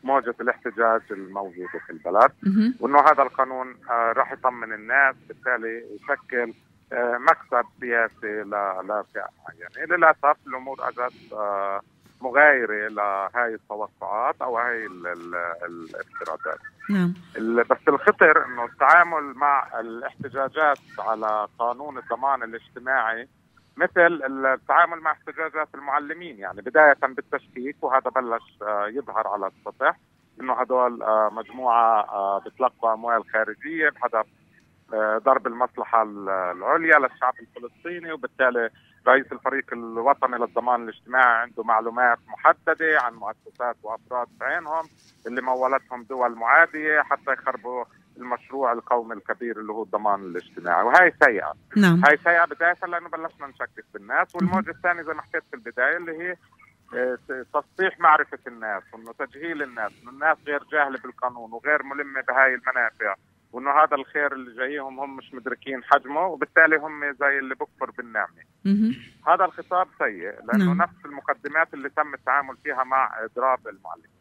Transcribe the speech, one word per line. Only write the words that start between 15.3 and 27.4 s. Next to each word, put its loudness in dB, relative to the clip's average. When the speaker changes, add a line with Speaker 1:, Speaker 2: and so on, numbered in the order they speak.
Speaker 1:
الافتراضات. -10
Speaker 2:
نعم. 2
Speaker 1:
ال-، 2
بس 2
الخطر 4
إنه -6
التعامل 4
مع 0
الاحتجاجات -2
على -2
قانون -4
الضمان -2
الاجتماعي -4
مثل 2
ال-، 2
التعامل 2
مع -2
احتجاجات -6
المعلمين، -6
يعني -12
بداية 8
بالتشكيك، -6